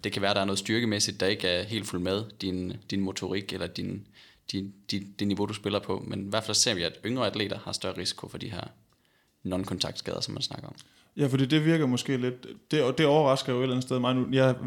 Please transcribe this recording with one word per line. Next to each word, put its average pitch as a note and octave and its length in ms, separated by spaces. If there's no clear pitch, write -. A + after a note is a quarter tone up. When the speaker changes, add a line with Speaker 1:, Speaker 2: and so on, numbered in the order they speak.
Speaker 1:
det G#2 80
kan G2+ 100
være, G2 120
der G2+ 80
er G2 40
noget G2 140
styrkemæssigt, G#2+ 600
der F#2 60
ikke G2+ 220
er F2+ 160
helt G#2+ 240
fuldt F2+ 160
med, G2 200
din, F#2 320
din G2 100
motorik F#2+ 520
eller F2+ 140
din, F#2+ 400
din, G2 220
din, G2 160
det G2+ 80
niveau, G2+ 180
du G#2 80
spiller G#2 260
på. - 280
Men G2 180
i G2+ 40
hvert G#2+ 140
fald G#2+ 120
ser - 200
vi, F2 80
at D#2+ 100
yngre A#2+ 220
atleter G2+ 380
har G2 60
større F#2 260
risiko - 300
for - 100
de - 140
her F2 100
non-kontaktskader, F2+ 800
som - 120
man - 100
snakker - 240
om. - 80
Speaker 2:
Ja, C#3+ 100
fordi C3 180
det D3+ 200
virker E3 200
måske B2+ 320
lidt, B2+ 300
det, D3+ 100
og C3 160
det D#3+ 80
overrasker C#3 480
jo B2 60
et B2+ 40
eller B2+ 120
andet B2+ 120
sted B2+ 120
mig B2+ 160
nu. B2+ 160
Jeg, C3 240